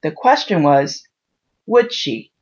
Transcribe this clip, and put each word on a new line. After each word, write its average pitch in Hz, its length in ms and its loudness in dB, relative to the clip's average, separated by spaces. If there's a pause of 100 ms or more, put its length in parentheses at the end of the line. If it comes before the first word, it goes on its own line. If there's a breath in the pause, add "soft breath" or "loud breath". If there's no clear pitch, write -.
The 156 100 -4
question 233 520 0
was, 143 400 0 (640)
would 233 260 0
she? - 400 -8 (100)